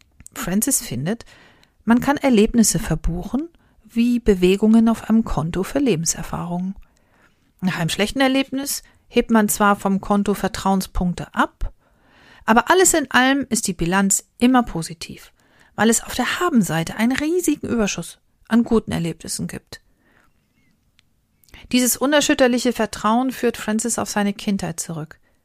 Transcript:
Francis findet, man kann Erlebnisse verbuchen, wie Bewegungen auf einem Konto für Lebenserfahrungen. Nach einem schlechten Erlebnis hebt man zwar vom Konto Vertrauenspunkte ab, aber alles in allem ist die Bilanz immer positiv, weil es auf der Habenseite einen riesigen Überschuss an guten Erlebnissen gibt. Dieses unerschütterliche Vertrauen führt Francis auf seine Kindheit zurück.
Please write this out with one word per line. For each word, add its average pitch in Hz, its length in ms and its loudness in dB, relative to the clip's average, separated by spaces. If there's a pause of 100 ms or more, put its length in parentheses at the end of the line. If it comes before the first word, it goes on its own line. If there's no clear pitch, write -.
(340)
Francis 208 480 -2
findet, 151 440 -6 (600)
man 240 160 4
kann 285 160 0
Erlebnisse 220 600 4
verbuchen, 180 680 -4 (400)
wie 240 320 0
Bewegungen 214 680 4
auf - 200 -2
einem 226 140 4
Konto 170 400 -4
für - 160 -4
Lebenserfahrungen. 175 960 -2 (840)
Nach 180 180 -2
einem 165 100 -2
schlechten 208 300 -2
Erlebnis 269 640 -2 (240)
hebt - 240 0
man 220 160 4
zwar 202 300 2
vom 196 240 -2
Konto 202 320 0
Vertrauenspunkte 185 1000 -2
ab, - 380 -4 (760)
aber 226 240 4
alles 359 240 6
in 311 180 0
allem 262 380 2
ist - 180 -2
die 190 60 -2
Bilanz 190 540 0 (100)
immer 247 260 4
positiv, - 680 -12 (440)
weil 220 140 2
es 226 140 0
auf - 120 -10
der - 260 -4
Habenseite 180 560 0
einen 233 180 0
riesigen 311 520 -2
Überschuss 208 520 -4 (300)
an 233 140 4
guten 226 280 0
Erlebnissen 165 560 -6
gibt. - 320 -16 (1900)
Dieses 247 240 2
unerschütterliche 262 800 2
Vertrauen 226 580 -2
führt 233 240 -2
Francis 220 420 -4
auf 214 120 -4
seine 202 240 -2
Kindheit 196 460 -6
zurück. 156 400 -12 (260)